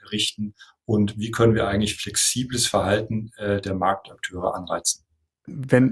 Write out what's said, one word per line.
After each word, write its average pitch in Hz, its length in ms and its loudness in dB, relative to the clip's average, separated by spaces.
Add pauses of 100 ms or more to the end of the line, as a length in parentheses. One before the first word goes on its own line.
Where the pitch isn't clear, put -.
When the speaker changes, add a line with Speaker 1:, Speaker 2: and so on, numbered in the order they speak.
Speaker 1:
errichten 104 540 -4 (300)
und 104 320 2
wie 110 140 -4
können 113 240 4
wir 104 120 2
eigentlich 104 300 0
flexibles 123 680 -2
Verhalten, 107 720 0
äh, 101 220 0
der 98 160 -4
Marktakteure 92 800 -2
anreizen. 87 480 -6 (480)
Speaker 2:
Wenn 131 400 4